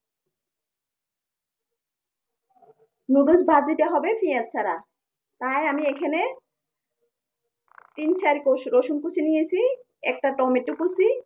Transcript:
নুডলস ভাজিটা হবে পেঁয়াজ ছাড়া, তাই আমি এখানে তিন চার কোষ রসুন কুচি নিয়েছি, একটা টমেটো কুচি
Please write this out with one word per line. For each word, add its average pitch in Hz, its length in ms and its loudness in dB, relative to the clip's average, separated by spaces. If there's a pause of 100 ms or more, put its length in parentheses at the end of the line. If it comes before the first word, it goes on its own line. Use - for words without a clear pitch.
(3250)
নুডলস 285 280 4 (100)
ভাজিটা 302 420 2
হবে 320 160 -2 (120)
পেঁয়াজ 262 320 -2
ছাড়া, 202 220 -4 (680)
তাই 262 200 -2 (100)
আমি 294 200 -2
এখানে 302 300 -2 (1700)
তিন 302 140 -2 (120)
চার 294 140 2 (100)
কোষ 254 160 2 (140)
রসুন 294 280 2
কুচি 330 260 -4
নিয়েছি, 320 300 0 (520)
একটা 262 260 -2
টমেটো 254 420 0
কুচি 370 300 2 (160)